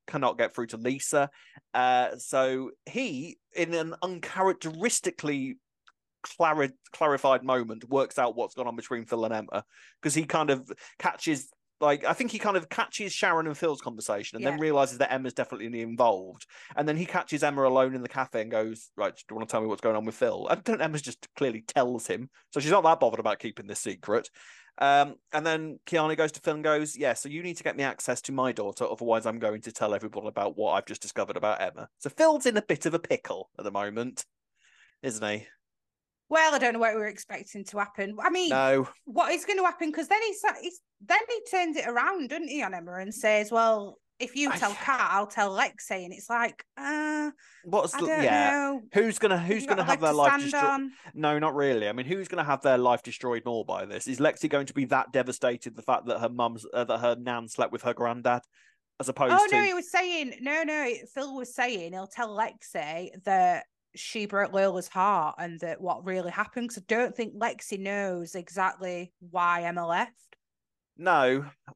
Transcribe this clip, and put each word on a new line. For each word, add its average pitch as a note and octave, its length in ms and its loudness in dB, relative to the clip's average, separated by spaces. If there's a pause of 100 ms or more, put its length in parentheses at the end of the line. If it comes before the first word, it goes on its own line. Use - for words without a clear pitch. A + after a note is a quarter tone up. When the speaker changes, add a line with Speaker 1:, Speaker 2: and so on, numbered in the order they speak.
Speaker 1:
cannot C3 320 0
get A2+ 160 0
through A#2 140 -6
to A2+ 100 -12
Lisa. C#3 500 0 (460)
Uh, B2+ 420 4
so C3 540 0 (160)
he, E3+ 500 -6 (180)
in E3+ 200 0
an D#3+ 200 -2 (680)
uncharacteristically D#3 920 -2 (680)
clari-, D3+ 480 2 (200)
clarified C3+ 500 4
moment, A#2 460 -2
works C3+ 300 0
out A#2+ 180 2
what's A2+ 180 -4
gone B2 120 -4
on A#2 100 -6
between A#2 280 -6
Phil A2+ 200 -2
and A2 100 -2
Emma, G#2+ 300 -6 (380)
'cause D3 120 -2
he D3+ 100 0
kind D3+ 260 0
of C3 200 0 (280)
catches, - 520 -2 (300)
like, C#3+ 240 2
I - 80 2
think A#3+ 180 -2
he A3 80 -8
kind G3 180 0
of E3 120 -2
catches G#3 440 -4
Sharon E3 340 2
and D3 100 -4
Phil's D#3 240 -2
conversation A2 560 -6
and A#2+ 80 -6
then C#3+ 140 2
Speaker 2:
Yeah. - 40 -6
Speaker 1:
realises C3+ 360 2
that C3+ 140 2
Emma's C3 200 -2
definitely A#2 480 -6
involved. A2+ 640 0 (300)
And D3 100 0
then D3+ 100 2
he E3+ 100 -2
catches D#3+ 360 -2
Emma C#3+ 200 2
alone C3 320 6
in B2 80 -4
the A#2 60 -8
cafe B2 340 -2
and A2+ 80 -6
goes, A2+ 460 -2
"Right, G2+ 200 -2
do - 140 -20
you A2 60 -10
wanna A2 100 -6
tell A2 160 0
me A2 40 -2
what's G2+ 140 -2
going A2 160 2
on G#2+ 80 -2
with A2 120 -4
Phil?" - 320 0
And - 160 2
then A3+ 180 -2
Emma's D3+ 200 -2
just - 240 -12 (100)
clearly A2+ 260 -2
tells B2 440 0
him. A2 220 -6 (240)
So D3 80 -2
she's D3+ 100 -2
not F#3+ 140 6
that - 160 6
bothered A2+ 200 4
about G#2+ 180 0
keeping G#2+ 280 -10
this G2+ 140 -8
secret. G#2 480 -2 (500)
Um, C#3+ 380 4 (160)
and D3+ 140 -2
then D#3+ 400 -2
Keanu D#3 300 0
goes D#3 160 2
to - 80 -18
Phil D#3 140 -2
and D3+ 100 -6
goes, D3+ 320 2
"Yeah, C3 180 0
so - 140 -8
you D#3 140 -8
need F3 160 -8
to - 60 -16
get D#3 120 -4
me C#3 80 -4
access - 380 -4
to C#3 100 -8
my C3 200 0
daughter, G#2 320 -4
otherwise A2+ 420 0
I'm A2+ 120 -2
going A2 240 -2
to A2 100 -12
tell G#2 220 -2
everyone G#2 320 -8
about G2+ 300 -4
what G2+ 160 0
I've G2 140 0
just - 160 -12
discovered G2+ 340 -6
about G#2 240 0
Emma." - 280 -6 (100)
So C#3+ 100 -10
Phil's D4+ 380 4
in A3+ 100 2
a G#3 60 2
bit D#3 240 -2
of D#3+ 80 0
a E3 40 0
pickle F#2+ 600 -4
at G2 60 -12
the G2+ 80 -4
moment, G#2 520 -4 (800)
isn't A2 240 -4
he? G#2 200 -4 (840)
Speaker 2:
Well, D#4 240 6
I C4 40 2
don't A#3+ 160 4
know A#3 40 -2
what A3+ 160 4
we A3 60 -2
were G#3+ 80 -4
expecting G3+ 560 -12
to G#3 140 -8
happen. G3+ 440 -4
I F4 80 4
mean, F4 200 0
Speaker 1:
No. C3+ 380 4 (160)
Speaker 2:
what D4 280 2
is F4 120 -2
gonna F#4+ 200 0
happen? E4+ 280 0
'Cause D#4+ 160 -4
then G#4+ 140 2
he G#4+ 120 -2
sa-, G#4 280 0
he's, E4+ 180 -10 (200)
then E4+ 180 2 (100)
he A4 220 -4
turns F4 260 0
it B3 120 -2
around, C4 420 0
doesn't D#4+ 180 -6
he, C#4+ 140 -4
on F#3+ 100 -4
Emma F3 220 -10
and F#3+ 180 -8
says, G#3+ 380 2
"Well, A3+ 480 2 (220)
if B3+ 160 -6
you C#4+ 140 0
Speaker 1:
I G#3 60 -2
Speaker 2:
tell G3+ 180 0
Kat, A#3+ 360 0
I'll G3+ 160 2
tell G3+ 240 0
Lexi." F#3+ 540 -2
And F3+ 80 -14
it's G3 180 -16
like, A#3 340 -2 (120)
uh, D4+ 560 -2 (320)
Speaker 1:
What's G3 300 2
Speaker 2:
I F#3 60 -2
Speaker 1:
the, E3+ 60 0
Speaker 2:
don't D#3 160 2
Speaker 1:
yeah. G#2+ 300 6
Speaker 2:
know. C#4 300 0 (120)
Speaker 1:
Who's G#3+ 240 4
gonna, F#3+ 200 4
Speaker 2:
Have E3+ 100 -2
Speaker 1:
who's G#3+ 140 2
Speaker 2:
you C#4 80 -6
got - 80 4
Speaker 1:
gonna F3+ 40 2
Speaker 2:
a - 40 2
Speaker 1:
have F3 80 2
Speaker 2:
leg - 80 -2
Speaker 1:
their D#3 100 6
Speaker 2:
to D3+ 60 2
Speaker 1:
life C#4 100 8
Speaker 2:
stand C#4+ 140 4
Speaker 1:
destroyed? C#4+ 200 0
Speaker 2:
on? C#4 300 0 (220)
Speaker 1:
No, D3+ 260 2
not D3+ 160 0
really. B2 320 2
I G#2+ 40 -2
mean, B2+ 140 -6
who's F#3 220 -4
gonna E3 160 -2
have C#3+ 180 0
their C3 160 6
life B2 240 4
destroyed A#2+ 420 -6
more A#2 200 -2
by F#2+ 220 -4
this? G2+ 200 -8
Is C3 140 -6
Lexi D3+ 280 2
going C#3 180 2
to - 80 -14
be C#3 100 0
that C3 260 2
devastated, B2 640 0
the A#2 80 -16
fact A#2+ 240 0
that A2 140 -2
her A#2 80 0
mum's, A#2 440 -2
uh, A#2+ 120 0
that A2+ 140 0
her A#2+ 180 2
nan A#2+ 320 -6
slept - 240 -2
with A#2 100 -6
her A#2+ 120 0
granddad, A#2+ 480 0 (580)
as B3+ 80 -4
opposed B3+ 280 2
Speaker 2:
Oh, G#4 120 8
Speaker 1:
to G4+ 80 2
Speaker 2:
no, G#4 80 4
he F#4+ 100 0
was F4 160 -6
saying, F4 520 -2
no, D4+ 200 -2
no, D4 300 -2 (200)
Phil C4+ 220 -8
was B3 220 -10
saying G#3 360 -2
he'll F#3+ 140 -10
tell A3+ 300 -6
Lexi E3 720 -6 (140)
that F3+ 420 4 (280)
she - 320 -6
broke G3+ 260 0
Lola's F#3+ 360 2
heart F#3 500 2
and E3+ 220 -8
that E3 200 -6
what F3+ 260 -2
really F#3 240 -2
happened, G#3+ 400 -4
'cause - 80 -12
I F#3 80 -16
don't A#3+ 300 0
think A3+ 180 -6
Lexi G#3 440 -6
knows F#3+ 560 -4
exactly F3+ 800 -4 (180)
why F3 320 2
Emma F3 240 -4
left. G3 500 -4 (600)
Speaker 1:
No, C#3+ 480 4 (320)